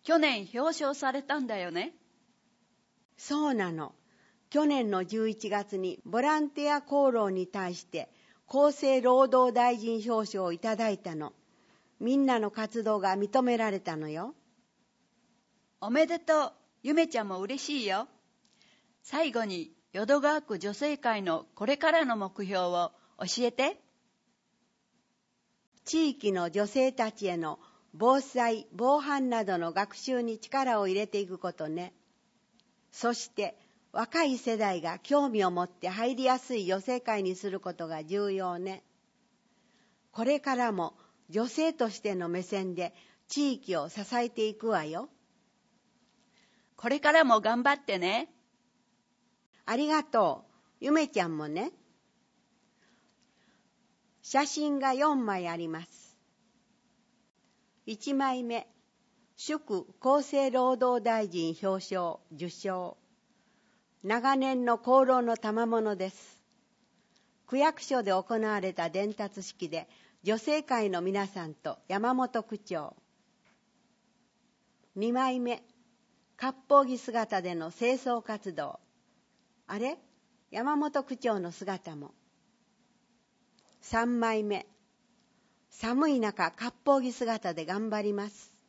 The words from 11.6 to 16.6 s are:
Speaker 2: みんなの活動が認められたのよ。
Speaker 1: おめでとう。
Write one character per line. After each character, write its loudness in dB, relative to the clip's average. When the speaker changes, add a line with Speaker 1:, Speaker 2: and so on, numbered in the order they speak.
Speaker 2:
み 0
ん 4
な 4
の 0
活 -6
動 2
が 2
認 2
め 2
ら 0
れ -4
た -6
の -6
よ。 -8
Speaker 1:
お -4
め 6
で 0
と 2
う。 -10